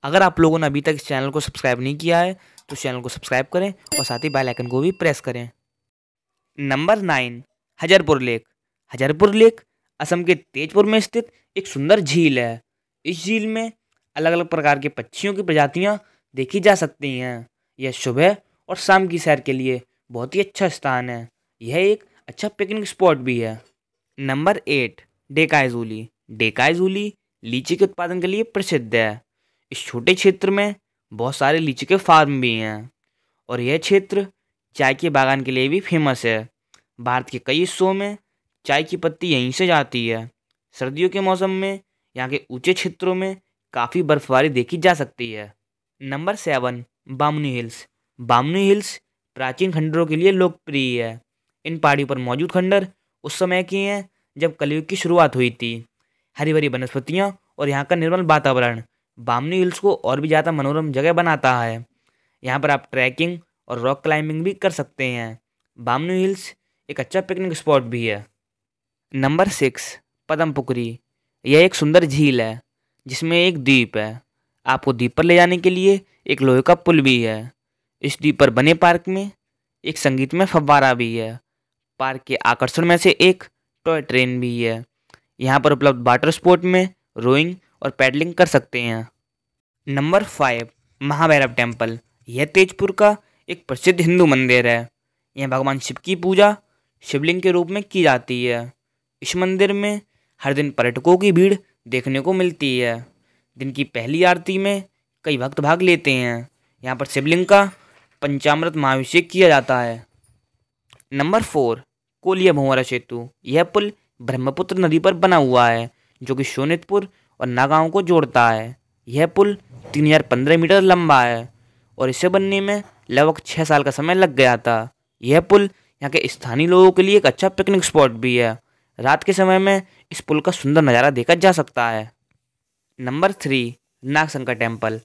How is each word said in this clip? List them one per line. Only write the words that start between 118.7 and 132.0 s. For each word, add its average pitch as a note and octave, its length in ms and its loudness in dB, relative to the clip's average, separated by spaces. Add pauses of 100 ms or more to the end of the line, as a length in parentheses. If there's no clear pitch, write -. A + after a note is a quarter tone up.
यह C#3 180 0
पुल G3+ 320 2 (360)
तीन D3+ 120 2
हजार D3+ 160 4
पन्द्रह C#3 360 2
मीटर E3 220 4
लंबा E3+ 440 4
है A#2+ 240 -2 (500)
और C3 120 -2
इसे F3+ 180 -2
बनने G3 320 0
में G3+ 220 -2 (280)
लगभग D3+ 360 2
छः D#3+ 180 -4
साल D3+ 180 2
का C3+ 80 0
समय D#3 240 -2
लग F3+ 200 2
गया B2+ 220 4
था। A#2 340 -2 (320)
यह C#3 180 4
पुल G3+ 220 6 (400)
यहाँ C#3 80 -6
के D#3+ 160 0
स्थानीय B2+ 400 -2
लोगों F#3 260 8
के F#3 100 4
लिए G3 140 4
एक G3 100 6
अच्छा F#3+ 220 2
पिकनिक F#3+ 360 0
स्पॉट C#3 260 4
भी A#2+ 260 -2
है। A2+ 220 0 (420)
रात C#3 240 0
के G3 80 0
समय F#3 260 4
में G3 240 2 (300)
इस - 80 -12
पुल D#3 200 -2
का F3 120 -2
सुंदर D3+ 300 2
नज़ारा C3 280 4
देखा B2+ 240 0
जा F3+ 180 4
सकता B2+ 360 -2
है। A2 240 -8 (880)